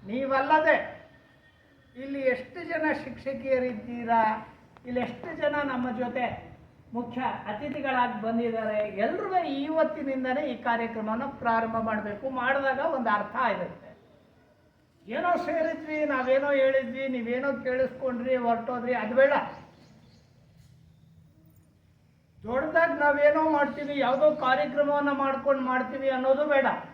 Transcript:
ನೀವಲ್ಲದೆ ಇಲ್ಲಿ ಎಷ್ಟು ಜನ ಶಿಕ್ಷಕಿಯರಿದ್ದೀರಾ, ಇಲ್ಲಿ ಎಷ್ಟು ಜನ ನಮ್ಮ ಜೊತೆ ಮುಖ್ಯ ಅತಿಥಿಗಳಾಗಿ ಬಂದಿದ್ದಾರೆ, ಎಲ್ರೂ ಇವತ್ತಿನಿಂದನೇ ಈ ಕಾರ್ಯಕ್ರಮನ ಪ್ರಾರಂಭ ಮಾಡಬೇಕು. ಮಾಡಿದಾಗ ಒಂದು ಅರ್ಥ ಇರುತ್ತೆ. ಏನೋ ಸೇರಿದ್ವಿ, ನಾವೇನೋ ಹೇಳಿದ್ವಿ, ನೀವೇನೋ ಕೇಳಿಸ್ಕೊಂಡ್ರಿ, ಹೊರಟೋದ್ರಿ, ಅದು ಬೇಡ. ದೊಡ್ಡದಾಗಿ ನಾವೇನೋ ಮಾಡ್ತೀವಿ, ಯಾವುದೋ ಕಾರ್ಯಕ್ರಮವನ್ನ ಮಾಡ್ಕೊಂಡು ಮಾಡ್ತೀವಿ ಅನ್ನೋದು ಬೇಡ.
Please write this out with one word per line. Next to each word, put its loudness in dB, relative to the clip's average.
ನೀವಲ್ಲದೆ 2
ಇಲ್ಲಿ -8
ಎಷ್ಟು -2
ಜನ 0
ಶಿಕ್ಷಕಿಯರಿದ್ದೀರಾ, 0
ಇಲ್ಲಿ -2
ಎಷ್ಟು -8
ಜನ 2
ನಮ್ಮ -2
ಜೊತೆ -4
ಮುಖ್ಯ -6
ಅತಿಥಿಗಳಾಗಿ -2
ಬಂದಿದ್ದಾರೆ, -2
ಎಲ್ರೂ 0
ಇವತ್ತಿನಿಂದನೇ -2
ಈ -6
ಕಾರ್ಯಕ್ರಮನ -2
ಪ್ರಾರಂಭ -2
ಮಾಡಬೇಕು. -4
ಮಾಡಿದಾಗ 0
ಒಂದು 0
ಅರ್ಥ 0
ಇರುತ್ತೆ. -10
ಏನೋ 2
ಸೇರಿದ್ವಿ, -2
ನಾವೇನೋ 2
ಹೇಳಿದ್ವಿ, 2
ನೀವೇನೋ -2
ಕೇಳಿಸ್ಕೊಂಡ್ರಿ, -2
ಹೊರಟೋದ್ರಿ, -2
ಅದು -2
ಬೇಡ. 6
ದೊಡ್ಡದಾಗಿ 2
ನಾವೇನೋ 6
ಮಾಡ್ತೀವಿ, 0
ಯಾವುದೋ 4
ಕಾರ್ಯಕ್ರಮವನ್ನ 2
ಮಾಡ್ಕೊಂಡು 0
ಮಾಡ್ತೀವಿ -2
ಅನ್ನೋದು 2
ಬೇಡ. 2